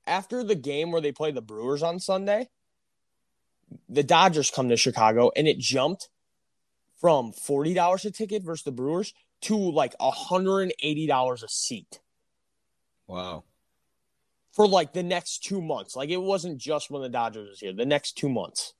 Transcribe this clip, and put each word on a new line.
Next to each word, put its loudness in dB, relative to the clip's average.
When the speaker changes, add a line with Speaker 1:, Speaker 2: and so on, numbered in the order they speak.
Speaker 1:
after -2
the 0
game -2
where 0
they 0
play -4
the -6
Brewers -4
on -2
Sunday, 0
the 2
Dodgers 6
come 0
to 4
Chicago, 4
and 2
it 2
jumped -2
from 4
forty -2
dollars 2
a -6
ticket -6
versus -8
the -6
Brewers -2
to, 0
like, 0
a 2
hundred 0
and -2
eighty -2
dollars 2
a -14
seat. -8
Speaker 2:
Wow. -10
Speaker 1:
For, 6
like, 4
the -4
next -4
two -6
months. -6
Like, -6
it -2
wasn't -4
just -4
when -8
the -6
Dodgers -4
was -20
here. -6
The -2
next 0
two -2
months. -6